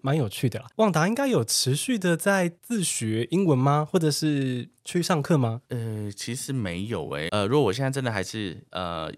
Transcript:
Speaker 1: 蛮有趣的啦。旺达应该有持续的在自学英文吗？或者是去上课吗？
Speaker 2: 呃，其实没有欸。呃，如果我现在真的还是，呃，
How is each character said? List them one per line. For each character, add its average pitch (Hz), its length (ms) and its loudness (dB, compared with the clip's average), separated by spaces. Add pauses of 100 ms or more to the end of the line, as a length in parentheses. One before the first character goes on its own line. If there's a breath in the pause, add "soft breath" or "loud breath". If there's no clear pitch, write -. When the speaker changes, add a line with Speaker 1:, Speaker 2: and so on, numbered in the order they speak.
Speaker 1:
蛮 139 160 0
有 139 100 2
趣 117 220 0
的 107 100 -2
啦。 - 80 -12 (100)
旺 220 140 4
达 156 160 4
应 220 80 0
该 277 140 0
有 165 160 2
持 131 320 0
续 233 220 -2
的 180 180 2
在 190 340 2 (120)
自 226 200 -4
学 110 480 -2
英 196 140 2
文 151 120 6
吗？ 143 320 4
或 185 100 2
者 156 120 4
是 135 560 0 (160)
去 - 200 -2
上 165 180 2
课 156 160 2
吗？ 120 320 2
Speaker 2:
呃， 110 420 -6
其 117 240 -8
实 135 200 -6
没 95 320 -4
有 95 240 -4
欸。 73 180 -4
呃， 101 180 0
如 127 120 4
果 135 80 4
我 98 60 4
现 127 120 -2
在 135 60 0
真 135 120 -4
的 127 80 -2
还 98 140 -2
是， 98 320 -6 (140)
呃， 85 480 -6